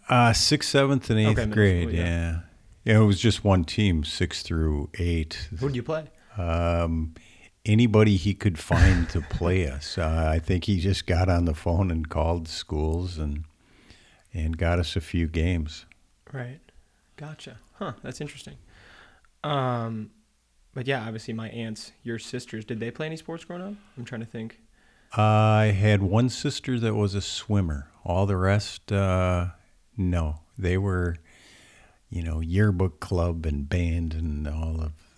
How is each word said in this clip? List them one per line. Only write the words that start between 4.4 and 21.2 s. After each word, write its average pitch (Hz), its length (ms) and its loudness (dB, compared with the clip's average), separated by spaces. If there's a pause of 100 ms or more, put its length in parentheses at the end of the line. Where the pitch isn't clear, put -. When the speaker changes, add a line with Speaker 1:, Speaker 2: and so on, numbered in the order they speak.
Speaker 1:
through 78 560 -2
eight. 85 500 -2 (120)
Speaker 2:
Who 139 80 -2
did 131 80 -4
you 120 60 -4
play? 156 240 -6 (300)
Speaker 1:
Um, 85 800 0 (500)
anybody 107 520 6
he 95 180 0
could 92 240 -2
find 87 520 4
to 87 100 -2
play 85 480 0
Speaker 2:
<laughs> - 20 -4
Speaker 1:
us. 71 280 -10
Uh, 80 300 0
I 80 120 2
think 90 240 0
he 98 160 0
just 95 260 0
got 90 220 2
on 85 160 2
the 80 100 2
phone 87 360 0
and 80 180 -2
called 82 400 -2
schools 80 720 -4
and, 76 260 -6 (920)
and 80 240 -4
got 85 220 2
us - 160 -4
a 85 40 0
few 85 280 -2
games. 82 580 -2 (460)
Speaker 2:
Right. 131 260 -10 (580)
Gotcha. 143 420 -18 (160)
Huh, 175 180 -8 (100)
that's 127 180 -12
interesting. 143 360 -14 (880)
Um, 120 640 -4 (640)
but 127 140 -8
yeah, 127 180 -4
obviously 113 280 -10